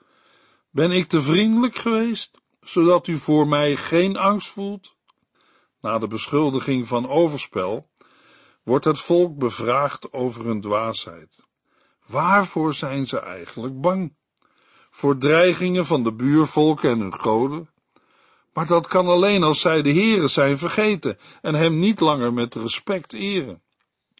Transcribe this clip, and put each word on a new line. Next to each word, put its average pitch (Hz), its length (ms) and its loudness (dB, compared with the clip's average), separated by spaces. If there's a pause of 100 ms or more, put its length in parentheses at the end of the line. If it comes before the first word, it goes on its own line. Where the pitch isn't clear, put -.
(680)
Ben 160 200 0
ik 180 160 0
te 160 160 2
vriendelijk 220 540 2
geweest, 226 640 -4 (200)
zodat 175 460 2
u 165 120 -4
voor 151 300 2
mij 147 280 0
geen 185 400 0
angst 196 320 0
voelt? 202 480 -12 (840)
Na 110 180 -4
de 110 80 -4
beschuldiging 131 840 -2
van 120 200 -4
overspel 139 840 -2 (720)
wordt 127 220 0
het 156 160 0
volk 175 380 2
bevraagd 123 720 -4
over 120 320 -6
hun 113 160 -4
dwaasheid. 101 840 -6 (600)
Waarvoor 160 680 0
zijn 135 320 -6
ze 123 120 -6
eigenlijk 110 600 -12
bang? 180 360 -2 (760)
Voor 139 280 0
dreigingen 175 680 2
van 143 180 0
de 113 80 -2
buurvolken 147 800 2
en 117 100 0
hun 95 140 -6
goden? 135 560 -2 (800)
Maar 160 140 -4
dat 170 200 2
kan 185 200 2
alleen 180 360 4
als 156 180 2
zij 160 220 2
de 143 100 2
Heere 196 360 2
zijn 139 300 2
vergeten 170 600 -2 (240)
en 156 120 -2
hem 160 240 2
niet 196 220 2
langer 139 320 2
met 120 220 -4
respect 120 580 -6
eren. 107 500 -8 (580)